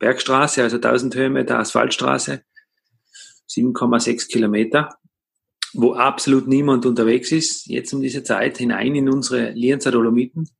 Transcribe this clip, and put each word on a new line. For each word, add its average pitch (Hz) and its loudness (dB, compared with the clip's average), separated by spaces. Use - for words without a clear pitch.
Bergstraße, 131 2
also 117 0
tausend 120 0
Höhenmeter 127 0
Asphaltstraße, 123 -2
sieben 123 0
Komma 120 0
sechs 117 -2
Kilometer, 110 0
wo 120 2
absolut 131 0
niemand 135 2
unterwegs 120 2
ist, - -2
jetzt - -6
um 139 -4
diese 131 -6
Zeit 120 -2
hinein 120 -2
in 135 0
unsere 127 -2
Lienzer 127 0
Dolomiten. 123 0